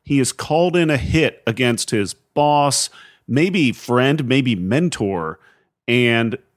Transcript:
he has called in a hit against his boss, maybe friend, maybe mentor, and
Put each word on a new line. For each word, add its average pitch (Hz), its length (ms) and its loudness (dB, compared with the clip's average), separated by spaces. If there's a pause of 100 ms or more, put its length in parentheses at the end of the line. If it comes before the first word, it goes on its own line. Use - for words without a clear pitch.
he 143 160 -2
has 127 140 0
called 170 420 -2
in 165 160 2
a 147 60 2
hit - 500 0
against 117 440 -2
his 104 240 -2
boss, 147 760 0 (380)
maybe 156 420 2
friend, 131 540 0
maybe 127 320 0
mentor, 95 800 -2 (480)
and 117 520 0 (180)